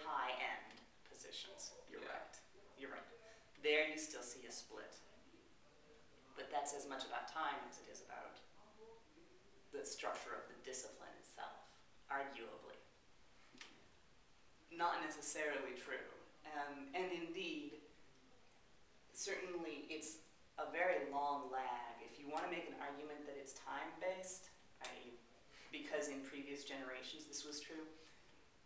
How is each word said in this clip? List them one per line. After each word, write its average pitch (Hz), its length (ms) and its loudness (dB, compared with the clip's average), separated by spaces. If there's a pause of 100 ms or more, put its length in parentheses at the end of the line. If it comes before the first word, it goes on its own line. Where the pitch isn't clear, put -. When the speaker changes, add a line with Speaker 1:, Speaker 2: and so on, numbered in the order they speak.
Speaker 1:
high-end - 720 4 (320)
positions. - 640 -6 (160)
You're - 160 -6
Speaker 2:
Yeah. - 120 -2
Speaker 1:
right. - 200 -4 (440)
You're 135 120 -4
right. - 160 -6 (560)
There 151 240 12
you 151 120 2
still 127 240 0
see 127 240 -4
a 113 40 -4
split. - 480 -6 (1400)
But - 160 -6
that's 143 220 6
as 143 160 0
much 131 160 0
about - 260 0
time 151 240 4 (140)
as - 100 -10
it - 140 -12
is - 100 -8
about - 380 -8 (1300)
the 139 140 0
structure - 500 2
of - 140 -4
the - 160 -10
discipline - 560 -4
itself, - 340 -6 (560)
arguably. 127 640 0 (2000)
Not 170 320 6
necessarily 147 720 2
true. 127 320 -2 (340)
Um, 143 540 -2
and 185 160 6
indeed, 165 640 0 (1400)
certainly 175 800 0
it's - 240 2 (400)
a 151 160 2
very 170 400 8
long 139 400 6
lag. - 480 0
If - 160 -10
you 143 100 -8
want 160 180 4
to 175 60 2
make 170 140 0
an 143 160 -4
argument 143 480 -2
that 139 80 -4
it's 139 160 -4
time-based, 185 960 0 (320)
I - 80 0 (160)
E, 123 80 -8 (560)
because 143 400 4
in 135 160 0
previous 143 400 -2
generations 135 640 -2
this - 160 0
was 147 160 -2
true, 160 240 -2 (800)